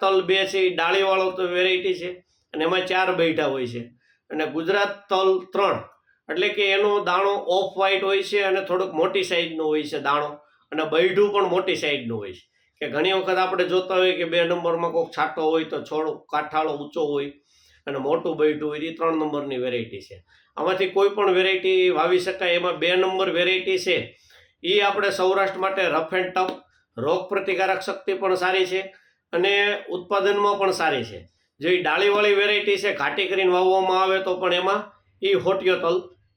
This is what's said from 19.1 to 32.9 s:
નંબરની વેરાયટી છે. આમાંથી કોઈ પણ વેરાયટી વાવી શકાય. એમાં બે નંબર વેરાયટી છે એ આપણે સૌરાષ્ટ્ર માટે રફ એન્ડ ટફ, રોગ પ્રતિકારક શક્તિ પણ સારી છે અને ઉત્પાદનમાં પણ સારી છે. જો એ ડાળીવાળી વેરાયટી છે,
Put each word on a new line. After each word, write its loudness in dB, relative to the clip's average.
નંબરની -4
વેરાયટી -6
છે. -20
આમાંથી 0
કોઈ 4
પણ 2
વેરાયટી 2
વાવી 2
શકાય. 0
એમાં -2
બે 2
નંબર 0
વેરાયટી 0
છે 0
એ 0
આપણે 2
સૌરાષ્ટ્ર 0
માટે -2
રફ -2
એન્ડ -2
ટફ, -2
રોગ 0
પ્રતિકારક 0
શક્તિ -6
પણ 0
સારી 0
છે -2
અને 2
ઉત્પાદનમાં 0
પણ 2
સારી 0
છે. -14
જો -2
એ 4
ડાળીવાળી 2
વેરાયટી 0
છે, 0